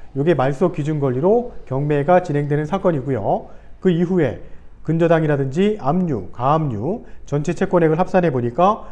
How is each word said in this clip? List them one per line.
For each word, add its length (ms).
요게 180
말소 380
기준 280
권리로 520
경매가 560
진행되는 440
사건이고요. 800
그 100
이후에 520
근저당이라든지 1000
압류, 520
가압류, 720
전체 300
채권액을 440
합산해 340
보니까 600